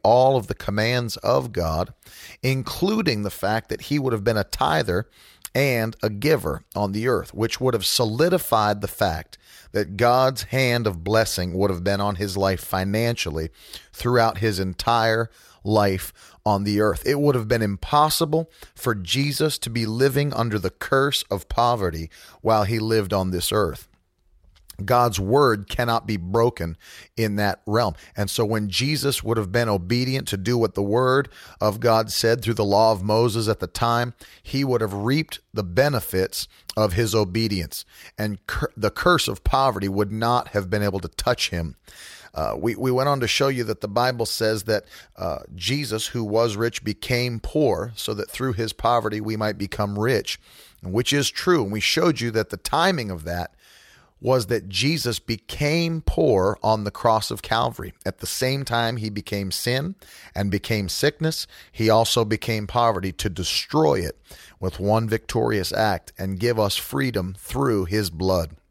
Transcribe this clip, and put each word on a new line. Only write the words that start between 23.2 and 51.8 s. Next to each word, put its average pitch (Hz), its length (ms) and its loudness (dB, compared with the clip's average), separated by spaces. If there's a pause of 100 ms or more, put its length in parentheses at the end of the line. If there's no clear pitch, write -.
this 87 200 -2
earth. 101 340 0 (960)
God's 120 380 2
word 110 480 2
cannot 117 380 0
be 110 100 -2
broken 92 600 0 (400)
in 107 180 0
that 101 300 0
realm. 104 300 0 (200)
And 104 140 -2
so 113 160 0
when 107 240 -2
Jesus 135 520 -2
would 113 140 0
have 98 160 -2
been 120 160 2
obedient 120 600 0
to 101 100 -4
do 117 180 0
what 113 180 2
the 101 80 0
word 127 460 2 (320)
of 107 200 0
God 113 300 4
said 117 300 2
through 117 140 -2
the 107 100 0
law 107 280 6
of 92 100 -2
Moses 110 440 2
at 107 140 0
the 90 60 -6
time, 120 480 0 (280)
he 135 220 -2
would 123 160 2
have 101 140 -2
reaped 127 460 -2 (120)
the 107 120 -4
benefits 101 840 0 (300)
of 104 160 2
his 110 200 0
obedience. 101 680 -2 (320)
And 107 300 -4
cur-, - 280 -4
the 107 180 -2
curse - 360 2
of 101 160 -4
poverty 120 440 2
would 98 240 0
not 117 360 0
have 95 220 -2
been 104 120 0
able 98 180 0
to 95 80 -10
touch - 420 -2
him. 82 260 -6 (580)
Uh, 55 220 -4
we, 110 200 -2
we 127 160 -2
went 131 160 2
on 139 100 2
to 120 80 -2
show 139 220 2
you 123 160 -2
that 107 160 -4
the 107 80 -6
Bible 120 380 0
says 110 380 -2
that, 104 200 0 (320)
uh, 87 220 -4 (180)
Jesus, 113 520 -4
who 120 140 -4
was 110 340 2
rich, 113 280 -2
became 120 560 -2
poor 117 560 0
so - 180 -6
that 101 160 -8
through 131 220 -4
his 107 200 -4
poverty 110 480 0
we 107 160 -4
might 107 220 -2
become 101 400 -4
rich, 117 400 0 (440)
which 95 300 -2
is 143 180 2
true. 165 340 2
And 98 80 -4
we 107 80 -4